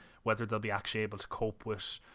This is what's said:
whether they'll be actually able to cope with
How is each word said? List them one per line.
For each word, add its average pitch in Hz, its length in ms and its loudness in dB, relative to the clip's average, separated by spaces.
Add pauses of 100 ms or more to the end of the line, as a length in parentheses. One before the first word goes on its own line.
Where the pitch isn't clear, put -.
(240)
whether 113 200 4
they'll 110 140 2
be 104 120 0
actually 101 320 0
able 104 160 -2
to - 100 -10
cope - 360 -2
with - 360 -4 (140)